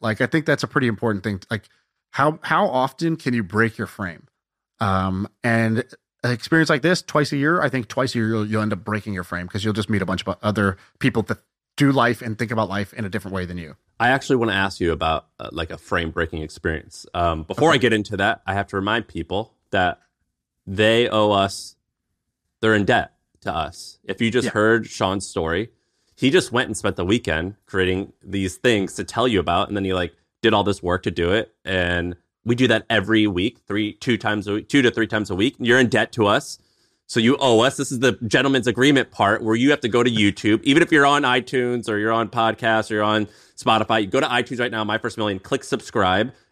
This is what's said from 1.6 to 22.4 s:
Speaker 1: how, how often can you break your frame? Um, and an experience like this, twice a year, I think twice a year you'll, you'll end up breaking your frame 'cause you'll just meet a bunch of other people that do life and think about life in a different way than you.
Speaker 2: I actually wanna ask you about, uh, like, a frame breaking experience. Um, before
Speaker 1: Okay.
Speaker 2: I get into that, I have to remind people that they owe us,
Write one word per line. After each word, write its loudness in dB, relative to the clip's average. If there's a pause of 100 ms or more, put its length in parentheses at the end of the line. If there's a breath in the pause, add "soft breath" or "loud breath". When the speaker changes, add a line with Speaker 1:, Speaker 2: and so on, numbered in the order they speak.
Speaker 1:
how, 0
how 0
often -2
can -4
you 0
break 0
your -8
frame? -12 (520)
Um, -2 (160)
and 0 (400)
an 0
experience 2
like 2
this, 2
twice -2
a -4
year, 0
I 0
think -4
twice -2
a -2
year 0
you'll, 0
you'll -2
end -2
up -8
breaking -6
your -6
frame -8
'cause -6
you'll 0
just -4
meet 0
a -4
bunch -4
of -4
other 0 (220 soft breath)
people 0
that -6 (380)
do 4
life 2
and -8
think -4
about -2
life -4
in -8
a -6
different -8
way -4
than -10
you. -14 (240)
Speaker 2:
I 4
actually 2
wanna 2
ask 0
you 0
about, -2 (120)
uh, -10
like, -6
a -12
frame -4
breaking -4
experience. -8
Um, 0
before 2
Speaker 1:
Okay. 6
Speaker 2:
I 4
get 4
into -2
that, 0
I -2
have -2
to -6
remind -2
people -8 (180)
that 0 (640)
they 2
owe 2
us, 0 (840)